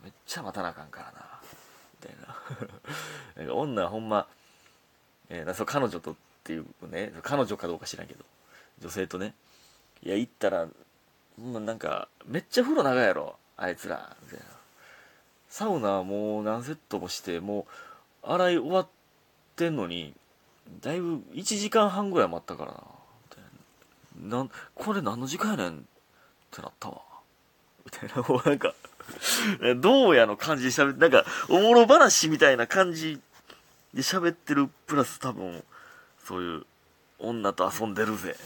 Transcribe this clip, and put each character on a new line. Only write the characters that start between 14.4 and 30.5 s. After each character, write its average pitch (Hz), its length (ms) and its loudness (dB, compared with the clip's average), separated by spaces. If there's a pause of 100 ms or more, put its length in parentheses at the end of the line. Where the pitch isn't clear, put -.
「サ - 180 -6
ウ 180 140 0
ナ 98 220 0
も 104 380 -4
う 104 40 -4
何 113 200 -4
セ 143 80 -10
ッ 156 60 -14 (100)
ト 101 100 -6
も 90 100 -8
し - 120 -10
て、 85 200 -6
も 101 260 -6 (560)
う - 80 -6
洗 180 200 2
い 175 80 2
終 135 120 -4
わ 185 100 2
っ 180 80 -4 (680)
て 170 120 0
ん 160 80 -4
の 101 100 -4
に、 85 280 -10 (640)
だ 131 140 -6
い 180 60 -4
ぶ 170 220 -6 (100)
一 190 260 -6
時 208 120 -6
間 208 200 4
半 196 200 -4
ぐ 175 80 -2
ら 117 80 4
い - 20 0
待 82 140 -8
っ - 20 -20
た - 120 -12
か 76 80 -10
ら - 80 -12
な」 - 100 -18 (480)
み - 60 -20
た - 40 -20
い 98 40 -20 (840)
な。 113 100 -6
「な 135 60 -2
ん、 131 60 -12 (240)
こ - 180 -6
れ 202 80 -2
何 117 200 -4
の 131 60 -6
時 143 120 -8
間 214 140 -2
や 196 40 -4
ね 87 200 -4
ん - 20 -14
っ 64 40 -18 (680)
て - 100 -18
な - 80 -12
っ - 100 -20
た - 120 -12
わ」 - 120 -16 (840)
み - 40 -20
た - 160 -14
い - 80 -10
な。 127 80 -2
も 123 220 2
う - 40 4
な 143 60 4
ん 139 40 -2
か、 - 160 -2 (500)
<laughs> 160 560 2
ど 226 300 8
う 151 60 8
や 117 100 8
の 104 100 -2
感 156 220 -4